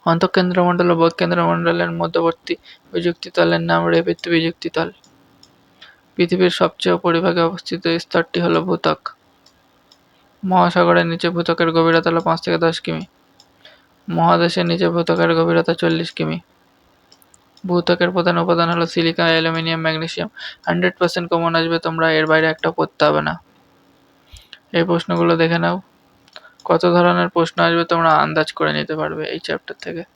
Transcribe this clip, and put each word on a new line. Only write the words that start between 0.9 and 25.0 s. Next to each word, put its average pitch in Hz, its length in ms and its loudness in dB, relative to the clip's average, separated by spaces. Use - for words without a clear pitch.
ও 170 60 4
বহিঃকেন্দ্রমণ্ডলের 170 920 0
মধ্যবর্তী 170 640 -4
বিযুক্তি 175 380 -6
তলের 170 300 2
নাম 170 260 0
রেভিত 170 420 -2
বিযুক্তি 165 420 -2
তল। 170 200 -4
পৃথিবীর 180 340 2
সবচেয়ে 180 440 0
উপরিভাগে 170 460 0
অবস্থিত 170 420 -4
স্তরটি - 420 -4
হল 170 200 0
ভূত্বক। 170 400 -2
মহাসাগরের 175 600 4
নিচে 170 220 -2
ভূত্বকের 170 440 0
গভীরতা 165 380 4
হলো 165 100 0
পাঁচ 165 200 0
থেকে 170 180 -2
দশ 165 220 0
কিমি। 165 240 -8
মহাদেশের 170 580 2
নিচে 170 220 0
ভূত্বকের 170 460 0
গভীরতা 165 400 2
চল্লিশ 165 380 -2
কিমি। 160 260 -6
ভূত্বকের 175 440 0
প্রধান 175 280 0
উপাদান 170 320 0
হলো 170 160 0
সিলিকা, 165 380 -2
অ্যালুমিনিয়াম, 165 560 0
ম্যাগনেসিয়াম। 160 480 -4
হান্ড্রেড 180 320 0
পার্সেন্ট 175 320 -2
কমন 170 240 0
আসবে, 165 240 0
তোমরা 160 340 -2
এর 156 140 2
বাইরে 160 200 2
একটা 160 240 -2
পড়তে 156 340 -2
হবে 151 180 2
না। 156 120 -4
এই 165 120 2
প্রশ্নগুলো 170 520 0